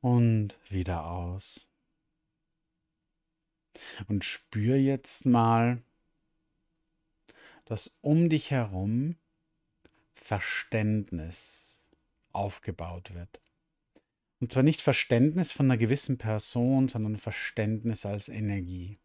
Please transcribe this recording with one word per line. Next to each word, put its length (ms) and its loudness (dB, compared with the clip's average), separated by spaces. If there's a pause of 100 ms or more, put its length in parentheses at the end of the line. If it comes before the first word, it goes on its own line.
Und 580 4 (100)
wieder 420 -4
aus. 580 -8 (2500)
Und 160 -2
spür 520 -2
jetzt 500 -2
mal, 560 4 (1800)
dass 340 -6
um 300 4
dich 220 0
herum 640 0 (1000)
Verständnis 1700 -4 (440)
aufgebaut 840 -8
wird. 260 -14 (1000)
Und 100 -4
zwar 120 4
nicht 180 6
Verständnis 720 2
von 140 2
einer 120 4
gewissen 400 0
Person, 720 0
sondern 280 -2
Verständnis 880 -4
als 240 -4
Energie. 760 -6